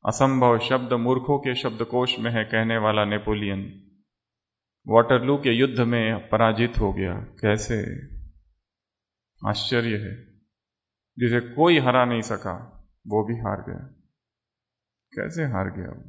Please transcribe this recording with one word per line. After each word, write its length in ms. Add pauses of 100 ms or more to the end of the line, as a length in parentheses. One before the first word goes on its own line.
असंभव 560
शब्द 380
मूर्खों 400
के 160
शब्दकोश 640
में 120
है, 140
कहने 340
वाला 280
नेपोलियन 580 (1200)
Waterloo 520
के 140
युद्ध 300
में 460
पराजित 500
हो 140
गया। 200 (280)
कैसे? 360 (1700)
आश्चर्य 560
है। 160 (1040)
जिसे 220 (100)
कोई 300
हरा 240
नहीं 180
सका, 320 (520)
वो 200
भी 140
हार 220
गया। 200 (1300)
कैसे 380
हार 220
गया 180
वो? 180